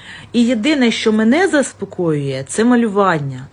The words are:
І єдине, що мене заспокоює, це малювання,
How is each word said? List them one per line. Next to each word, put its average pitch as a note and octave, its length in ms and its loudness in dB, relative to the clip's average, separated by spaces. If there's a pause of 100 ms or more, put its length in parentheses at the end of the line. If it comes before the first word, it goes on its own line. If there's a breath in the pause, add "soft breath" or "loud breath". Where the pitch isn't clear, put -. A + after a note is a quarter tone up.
(340 loud breath)
І A#3+ 120 4
єдине, B3 460 2
що A3 220 0
мене A#3 340 2
заспокоює, D#3+ 1000 -2
це - 160 -2
малювання, F#3+ 880 0